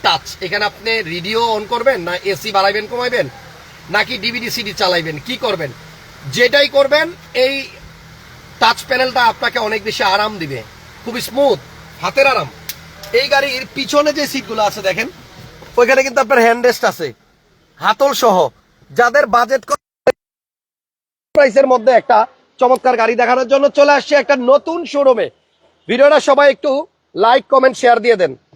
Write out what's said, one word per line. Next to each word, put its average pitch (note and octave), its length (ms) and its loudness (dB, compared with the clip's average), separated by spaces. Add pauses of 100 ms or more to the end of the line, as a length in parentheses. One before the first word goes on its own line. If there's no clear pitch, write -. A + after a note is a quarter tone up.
টাচ। - 400 -4
এখানে G3+ 240 -4
আপনি G#3+ 360 -6
রেডিও G#3 560 -4
on G#3+ 120 -6
করবেন A#3 320 -2
না, C4+ 220 -6
এসি G3 280 -6
বাড়াইবেন G3 360 0
কমাইবেন, A#3+ 420 -4 (600)
নাকি G#3 280 -2
ডিভিডি A3+ 320 -8
সিডি G#3+ 240 -8
চালাইবেন, E3 520 -2
কি A#3+ 120 -8
করবেন, F3 340 -6 (600)
যেটাই B3 360 2
করবেন C#4+ 440 0 (220)
এই C4+ 340 -2 (920)
টাচ A3+ 280 0
প্যানেলটা B3+ 360 0
আপনাকে A#3 360 -2
অনেক G#3+ 240 -4
বেশি A3 200 -6
আরাম G#3 340 0
দিবে, C#3 260 -10 (420)
খুব A#3+ 140 -8
স্মুথ, A#3 400 0 (420)
হাতের C4+ 260 0
আরাম। A#3+ 200 -2 (680)
এই C4 140 0
গাড়ির C#4 380 -2 (100)
পিছনে D4 380 0
যে D4 140 -4
সিটগুলো A3+ 360 -6
আছে G#3 180 -4
দেখেন, F#3+ 260 -4 (680)
ওইখানে C4 260 4
কিন্তু C4+ 180 -2
আপনার B3 180 2
হ্যান্ড A#3 260 2
রেস্ট A#3+ 180 0
আছে, D#3+ 300 -4 (640)
হাতল A3 380 0
সহ। F#3 360 2 (420)
যাদের A#3+ 340 2
বাজেট A#3+ 400 0
কম - 460 -4 (1200)
প্রাইসের C4+ 340 4
মধ্যে B3+ 240 2
একটা A3+ 340 2 (340)
চমৎকার B3+ 380 2
গাড়ি A3+ 180 0
দেখানোর B3 320 0
জন্য C4+ 200 2
চলে C#4+ 240 4
আসছে C#4+ 240 2
একটা C#4 240 2
নতুন C#4+ 460 0
শোরুমে। B3+ 440 0 (580)
ভিডিওটা C#4 320 4
সবাই C#4 320 4
একটু C#4+ 360 -4 (280)
লাইক, A#3 340 2
কমেন্ট, C4 280 2
শেয়ার A#3+ 220 4
দিয়ে A3+ 160 2
দেন। E3 200 -2 (200)